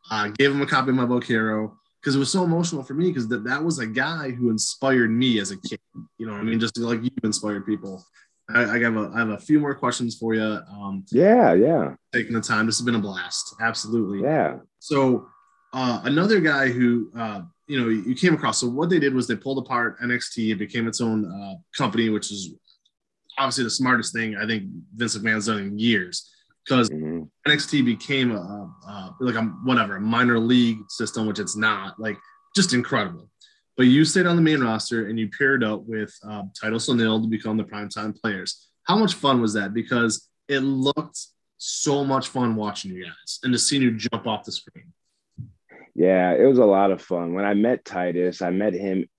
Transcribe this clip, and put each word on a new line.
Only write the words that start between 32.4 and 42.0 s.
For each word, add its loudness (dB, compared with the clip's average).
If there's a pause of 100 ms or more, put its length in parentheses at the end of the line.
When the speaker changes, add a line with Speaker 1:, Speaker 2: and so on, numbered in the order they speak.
Speaker 1:
just 2
incredible. -4 (460)
But 6
you 8
stayed 2
on 4
the 6
main 4
roster -2
and -4
you -2
paired 2
up 0
with, -8
uh, -10 (160)
Titus -4
O'Neil 2
to -2
become -2
the -2
primetime -8
players. -8 (140)
How 2
much 4
fun 2
was 0
that? -2
Because 0 (180)
it 0
looked -2 (380)
so -2